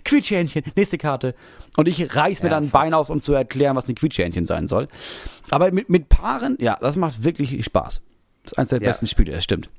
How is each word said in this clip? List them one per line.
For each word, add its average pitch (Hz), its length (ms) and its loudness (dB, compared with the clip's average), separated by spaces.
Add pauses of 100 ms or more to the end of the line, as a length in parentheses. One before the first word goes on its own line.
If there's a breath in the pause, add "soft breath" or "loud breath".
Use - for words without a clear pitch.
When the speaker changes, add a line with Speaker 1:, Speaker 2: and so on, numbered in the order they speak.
Speaker 1:
Quietscheentchen, 175 600 0 (100)
nächste 196 240 0
Karte. 131 360 -2 (420 loud breath)
Und 156 100 6
ich 165 300 -2
reiß 165 260 0
mir 175 60 2
Speaker 2:
Ja, 160 80 0
Speaker 1:
dann 151 80 0
ein 143 60 -4
Speaker 2:
fuck. 139 100 6
Speaker 1:
Bein 160 140 0
aus, 156 160 2
um 151 100 -2
zu - 120 0
erklären, 135 440 2
was 123 80 -2
eine 123 100 -4
Quietscheentchen 87 520 -2
sein 82 200 -2
soll. - 220 -2 (600 loud breath)
Aber 175 200 2
mit, 190 180 -2
mit 175 200 2
Paaren, - 520 2
ja, 113 200 0
das 143 160 -2
macht 147 260 -4
wirklich 143 420 -2
Spaß. - 360 -2 (420)
Das - 100 -18
ist - 60 -16
eins 131 120 2
der 123 100 0
Speaker 2:
Ja. 107 80 0
Speaker 1:
besten 117 180 -2
Spiele, 87 260 4
das 82 120 -6
stimmt. 82 240 -2 (100)